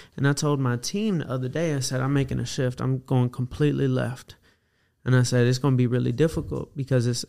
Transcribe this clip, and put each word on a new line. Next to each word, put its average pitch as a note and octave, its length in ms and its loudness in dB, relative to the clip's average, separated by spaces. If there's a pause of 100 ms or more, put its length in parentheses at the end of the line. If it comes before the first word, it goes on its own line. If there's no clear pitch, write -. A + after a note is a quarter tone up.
(160)
And C3+ 120 0
I C#3+ 40 4
told D3 280 0
my B2 160 0
team G3+ 420 -2
the - 120 -6
other B2+ 180 -4
day, D3+ 260 -2
I C3+ 60 -2
said, C3 200 -4
"I'm C3+ 120 0
making C3+ 280 0
a A#2+ 60 -4
shift. B2+ 340 -4
I'm C3 240 -2
going B2 260 2
completely C3+ 580 0
left." B2+ 480 -4 (680)
And B2+ 120 4
I B2 80 6
said, B2 220 4
"It's B2+ 120 2
gonna C3 180 2
be B2 100 4
really B2 260 0
difficult D3 640 -2
because B2+ 300 0
it's, B2 220 -2